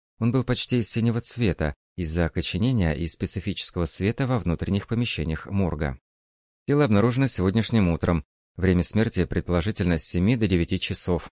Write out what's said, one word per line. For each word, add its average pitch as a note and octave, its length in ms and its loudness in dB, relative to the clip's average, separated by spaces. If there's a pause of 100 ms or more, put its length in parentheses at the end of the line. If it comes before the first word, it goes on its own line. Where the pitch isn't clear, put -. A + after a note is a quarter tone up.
(200)
Он A2+ 120 0
был B2+ 120 2
почти B2 400 -2
синего A#2 380 0
цвета E2+ 520 -2 (220)
из-за E2 300 0
окоченения F#2 680 0
и E2 140 -4
специфического - 800 -4
света A2+ 420 -2
во B2+ 100 0
внутренних F2+ 500 -2
помещениях E2+ 600 -4
морга. D#2 520 -2 (680)
Тело D3 180 4
обнаружено A#2 400 4
сегодняшним G2 640 2
утром. E2 340 0 (320)
Время F2+ 260 4
смерти G#2 440 0
предположительно F2 760 0
с - 60 -12
семи F#2+ 300 2
до A2 120 0
девяти F2 320 2
часов. - 580 -4